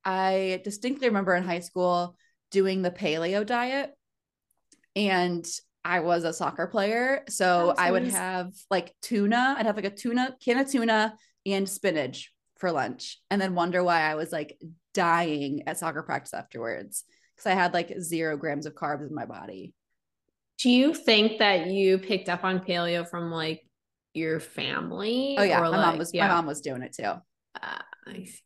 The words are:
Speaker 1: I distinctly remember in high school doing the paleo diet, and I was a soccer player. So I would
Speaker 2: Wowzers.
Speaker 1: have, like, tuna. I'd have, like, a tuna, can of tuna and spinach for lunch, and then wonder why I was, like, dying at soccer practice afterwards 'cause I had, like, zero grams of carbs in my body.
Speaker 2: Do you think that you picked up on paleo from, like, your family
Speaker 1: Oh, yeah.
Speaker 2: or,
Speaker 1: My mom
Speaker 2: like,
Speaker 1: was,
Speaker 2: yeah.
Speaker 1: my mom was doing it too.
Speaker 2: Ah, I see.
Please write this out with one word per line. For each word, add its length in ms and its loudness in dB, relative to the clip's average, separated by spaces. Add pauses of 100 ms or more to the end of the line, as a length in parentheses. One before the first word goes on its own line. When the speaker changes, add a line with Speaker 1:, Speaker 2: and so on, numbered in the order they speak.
Speaker 1:
I 580 0
distinctly 440 -2
remember 280 2
in 80 0
high 180 -2
school 540 0 (360)
doing 320 2
the 80 0
paleo 540 0
diet, 460 -2 (1040)
and 500 2 (400)
I 140 2
was 240 2
a 80 0
soccer 360 -4
player. 600 0
So 500 4
I 140 4
would 120 2
Speaker 2:
Wowzers. 80 -2
Speaker 1:
have, 420 -4 (180)
like, 300 -2
tuna. 560 2
I'd 80 0
have, 100 2
like, 100 -6
a 40 -2
tuna, 540 -2
can 160 2
of 100 0
tuna 460 2 (300)
and 220 0
spinach 640 -4 (260)
for 140 -2
lunch, 480 -4 (100)
and 120 0
then 140 -2
wonder 280 2
why 180 4
I 140 2
was, 160 -4
like, 260 -6 (360)
dying 760 2
at 100 -6
soccer 260 -6
practice 300 -6
afterwards 680 -8 (320)
'cause 120 -8
I 80 2
had, 180 2
like, 260 -2
zero 380 -2
grams 280 -4
of 100 -10
carbs 300 -6
in 80 -10
my 120 -8
body. 480 -14 (840)
Speaker 2:
Do 100 4
you 240 6
think 460 4
that 280 4
you 300 4
picked 320 -4
up 160 -4
on 180 0
paleo 460 -2
from, 220 -6
like, 360 -6 (460)
your 260 -2
family 1000 -4
Speaker 1:
Oh, 60 4
yeah. 160 4
Speaker 2:
or, 40 4
Speaker 1:
My 80 2
mom 100 2
Speaker 2:
like, 180 4
Speaker 1:
was, 140 -6
Speaker 2:
yeah. 140 2
Speaker 1:
my 80 4
mom 100 2
was 160 -6
doing 220 -8
it 100 -12
too. 180 -4 (500)
Speaker 2:
Ah, 220 -10 (240)
I 160 -14
see. 220 -20